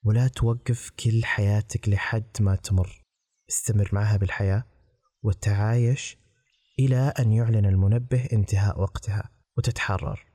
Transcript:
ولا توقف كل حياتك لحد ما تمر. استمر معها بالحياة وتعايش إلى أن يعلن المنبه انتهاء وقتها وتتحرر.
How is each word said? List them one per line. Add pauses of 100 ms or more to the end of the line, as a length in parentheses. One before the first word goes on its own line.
ولا
توقف
كل
حياتك
لحد
ما
تمر. (460)
استمر
معها
بالحياة (600)
وتعايش (640)
إلى
أن
يعلن
المنبه
انتهاء
وقتها (260)
وتتحرر.